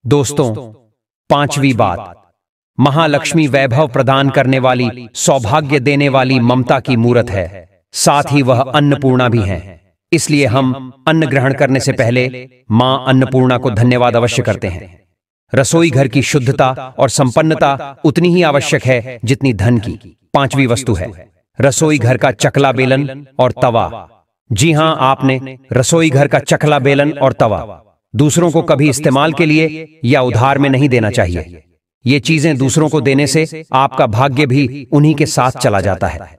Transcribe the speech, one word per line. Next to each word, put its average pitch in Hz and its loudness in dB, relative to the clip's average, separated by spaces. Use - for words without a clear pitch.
दोस्तों, 139 0
पांचवी 143 2
बात, 98 -2
महालक्ष्मी 147 2
वैभव 135 0
प्रदान 135 0
करने 135 0
वाली, 123 -2
सौभाग्य 139 0
देने 143 0
वाली 131 2
ममता 123 2
की 127 -2
मूरत 117 2
है, 92 -8
साथ 147 0
ही 143 2
वह 123 2
अन्नपूर्णा 135 0
भी 117 0
हैं। 95 -8
इसलिए 147 0
हम 131 -2
अन्न 160 2
ग्रहण 135 0
करने 131 0
से 135 -2
पहले 127 -2
मां 127 2
अन्नपूर्णा 131 2
को 127 -2
धन्यवाद 120 2
अवश्य 120 0
करते 101 -4
हैं। 87 -12
रसोई 160 2
घर 135 2
की 131 0
शुद्धता 131 -2
और 127 2
संपन्नता 143 0
उतनी 170 2
ही 180 2
आवश्यक 143 0
है 123 -2
जितनी 127 0
धन 110 2
की। 101 -8
पांचवी 135 -2
वस्तु 117 -2
है 85 -8
रसोई 151 0
घर 123 0
का 135 0
चकला 139 0
बेलन 135 -2
और 127 2
तवा। 113 -2
जी 123 2
हां, 156 0
आपने 131 -2
रसोई 160 2
घर 135 2
का 147 0
चकला 147 -2
बेलन 139 0
और 139 0
तवा 104 -6
दूसरों 151 2
को 156 0
कभी 151 0
इस्तेमाल 143 0
के 170 0
लिए 156 -2
या 131 2
उधार 127 2
में 143 2
नहीं 135 2
देना 117 0
चाहिए। 85 -4
ये 131 2
चीजें 156 0
दूसरों 135 0
को 147 0
देने 139 2
से 160 -2
आपका 135 0
भाग्य 131 0
भी 131 -2
उन्हीं 151 4
के 143 0
साथ 131 -2
चला 101 0
जाता 95 -2
है। 80 -10